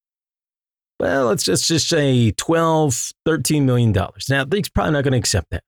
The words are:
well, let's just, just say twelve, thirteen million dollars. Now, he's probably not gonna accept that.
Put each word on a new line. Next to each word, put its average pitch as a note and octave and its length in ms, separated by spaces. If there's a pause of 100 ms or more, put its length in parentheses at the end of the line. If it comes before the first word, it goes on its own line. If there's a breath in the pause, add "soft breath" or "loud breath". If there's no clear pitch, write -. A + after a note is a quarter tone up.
(1000)
well, C3 280
let's F3+ 180
just, F#3 220
just E3 220
say C3+ 420
twelve, D#3+ 840 (140)
thirteen D3+ 400
million A#2+ 260
dollars. - 380
Now, C#3 200
he's F#3+ 200
probably G3 220
not C#3+ 120
gonna C3 140
accept - 320
that. - 180